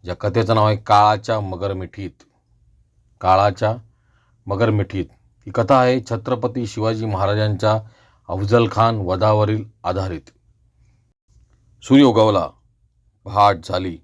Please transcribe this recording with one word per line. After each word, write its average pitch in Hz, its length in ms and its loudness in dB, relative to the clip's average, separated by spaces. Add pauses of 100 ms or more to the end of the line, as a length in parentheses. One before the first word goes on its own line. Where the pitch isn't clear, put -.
ज्या 87 120 -8
कथेचं 107 400 -2
नाव 107 120 4
आहे 107 80 2
काळाच्या 107 640 2
मगरमिठीत. 95 680 -8 (1120)
काळाच्या 101 540 2 (720)
मगरमिठीत 101 600 -2 (400)
ही 101 60 -18
कथा 120 240 2
आहे 127 260 2 (100)
छत्रपती 120 560 -6
शिवाजी 110 380 -4
महाराजांच्या 104 760 0 (500)
अफझल 101 420 2
खान 113 240 0
वधावरील 107 680 0 (200)
आधारित. 92 460 -6 (1500)
सूर्य 139 200 6
उगवला, 107 440 4 (760)
पहाट 104 400 2
झाली. 92 400 -6